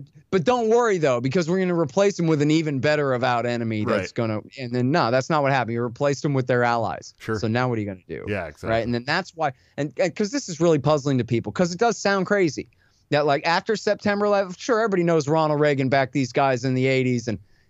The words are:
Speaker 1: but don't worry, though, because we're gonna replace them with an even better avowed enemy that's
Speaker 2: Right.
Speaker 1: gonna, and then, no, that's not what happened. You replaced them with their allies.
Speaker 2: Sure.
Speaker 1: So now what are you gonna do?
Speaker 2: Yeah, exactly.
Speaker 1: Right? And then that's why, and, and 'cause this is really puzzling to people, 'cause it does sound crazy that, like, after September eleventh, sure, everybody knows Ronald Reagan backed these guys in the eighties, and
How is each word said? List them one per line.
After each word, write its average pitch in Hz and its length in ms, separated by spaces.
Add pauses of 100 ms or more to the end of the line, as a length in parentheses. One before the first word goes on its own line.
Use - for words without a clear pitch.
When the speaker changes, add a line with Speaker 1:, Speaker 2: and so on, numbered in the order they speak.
(300)
Speaker 1:
but 185 140
don't 247 240
worry, 226 300
though, 127 240
because 147 260
we're 185 100
gonna 180 200
replace 190 400
them 170 80
with 156 160
an 147 80
even 151 300
better 147 340
avowed 120 320
enemy 113 400
that's 110 120 (100)
Speaker 2:
Right. - 60
Speaker 1:
gonna, 110 260 (180)
and 123 160
then, 127 160
no, 147 200
that's 131 200
not 151 120
what 135 100
happened. 120 200
You 117 80
replaced 135 420
them 147 120
with 131 120
their 123 180
allies. 117 540
Speaker 2:
Sure. 110 200
Speaker 1:
So 110 100
now 120 180
what 120 120
are - 20
you 101 60
gonna 92 200
do? 64 220
Speaker 2:
Yeah, 98 160
exactly. 78 240
Speaker 1:
Right? 113 160
And 120 100
then 120 100
that's 165 300
why, 156 180 (260)
and, 147 200
and 175 160
'cause 208 180
this 269 180
is 147 100
really 165 180
puzzling 143 380
to 120 80
people, - 260
'cause 175 220
it 175 60
does 233 180
sound 196 300
crazy 180 420 (400)
that, 147 160
like, 147 220
after 185 280
September 202 520
eleventh, 196 320
sure, 220 220
everybody 196 220
knows 165 260
Ronald 151 320
Reagan 139 280
backed 135 240
these 135 200
guys 135 340
in 131 80
the 127 120
eighties, 127 400
and 110 120 (320)